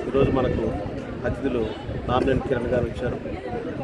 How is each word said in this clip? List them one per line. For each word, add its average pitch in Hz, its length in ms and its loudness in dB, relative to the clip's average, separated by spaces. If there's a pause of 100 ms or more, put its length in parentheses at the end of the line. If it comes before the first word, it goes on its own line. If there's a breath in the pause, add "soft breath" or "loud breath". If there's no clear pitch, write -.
ఈరోజు 135 220 6
మనకు 123 420 2 (540)
అతిథులు 123 400 0 (420)
నామినేని 127 320 4
కిరణ్ 123 260 0
గారు 120 180 2
వచ్చారు, 117 320 -2 (680)